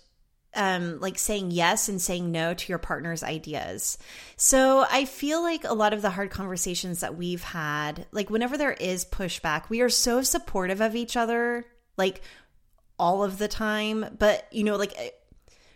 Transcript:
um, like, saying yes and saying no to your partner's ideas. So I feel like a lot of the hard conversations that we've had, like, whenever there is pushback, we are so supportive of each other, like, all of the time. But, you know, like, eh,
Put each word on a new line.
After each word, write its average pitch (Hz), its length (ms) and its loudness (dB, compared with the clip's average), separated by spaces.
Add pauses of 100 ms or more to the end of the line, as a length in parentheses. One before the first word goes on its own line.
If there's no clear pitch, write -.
(540)
um, 180 460 0
like, 185 180 -4
saying 202 320 -2
yes 175 400 2
and 190 100 -4
saying 175 320 -2
no 165 220 0
to - 120 -8
your 175 120 -2
partner's 165 440 -6
ideas. 156 760 -6 (400)
So 262 520 6
I 269 140 4
feel 302 380 -2
like 330 220 -2
a - 100 0
lot 214 180 4
of 208 80 -2
the 202 80 0
hard 190 220 -4
conversations 180 720 -4
that 165 140 -4
we've 175 280 -4
had, 151 680 -4
like, 202 200 -4
whenever 247 260 0
there 285 160 2
is 185 320 -2
pushback, 165 640 -4
we 233 140 0
are 247 80 6
so 247 320 4
supportive 196 580 0
of 220 160 2
each 233 180 -4
other, 240 520 0 (320)
like, 190 240 0 (760)
all 180 240 4
of 196 140 0
the 208 120 0
time. 214 680 -2
But, 208 320 4
you 214 140 0
know, 208 120 2
like, 202 220 -2
eh, 117 120 -8 (640)